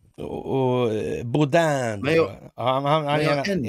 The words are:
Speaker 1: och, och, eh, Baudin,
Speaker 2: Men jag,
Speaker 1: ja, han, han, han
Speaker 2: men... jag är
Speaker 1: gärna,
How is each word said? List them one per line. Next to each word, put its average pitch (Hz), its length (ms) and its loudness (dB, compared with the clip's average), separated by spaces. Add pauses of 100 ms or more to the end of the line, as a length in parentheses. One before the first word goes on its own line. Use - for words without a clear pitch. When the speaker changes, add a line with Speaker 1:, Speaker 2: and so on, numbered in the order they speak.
(180)
Speaker 1:
och, - 280 -8 (360)
och, 113 120 0
eh, 104 320 -4
Baudin, 135 800 2
Speaker 2:
Men 151 120 2
jag, 151 160 2 (240)
Speaker 1:
ja, 113 80 -6
han, 131 220 0
han, 151 200 2
han 143 120 2
Speaker 2:
men... 151 80 2
jag 147 120 2
är 135 120 -2
Speaker 1:
gärna, 165 200 -2